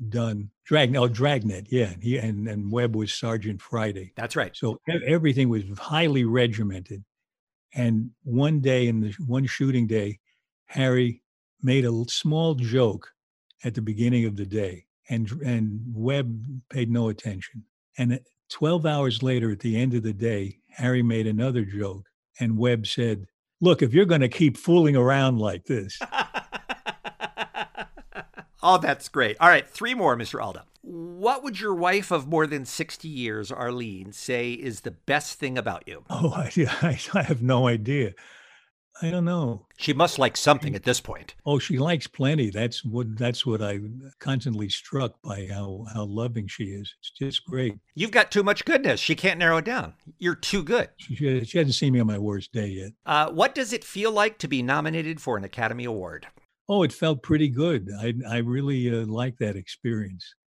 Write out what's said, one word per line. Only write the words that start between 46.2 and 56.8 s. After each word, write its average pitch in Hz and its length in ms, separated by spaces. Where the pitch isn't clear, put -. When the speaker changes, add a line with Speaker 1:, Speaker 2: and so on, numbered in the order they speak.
Speaker 1:
she 104 200
is. 101 340
It's - 100
just - 340
great. 127 340
Speaker 2:
You've 196 160
got 233 180
too 202 140
much 202 200
goodness. 262 360
She - 160
can't 175 240
narrow 165 160
it 160 80
down. 214 300
You're 175 180
too - 260
good. 196 360
Speaker 1:
She, - 180
she, 131 280
she 175 140
hasn't 143 160
seen 139 200
me 123 60
on 113 60
my 107 120
worst 101 340
day 107 160
yet. 95 240
Speaker 2:
Uh, 151 260
what 208 260
does 247 160
it 240 100
feel 214 300
like 214 260
to - 80
be 131 160
nominated 156 580
for 120 160
an 98 60
Academy 120 420
Award? 90 440
Speaker 1:
Oh, 202 160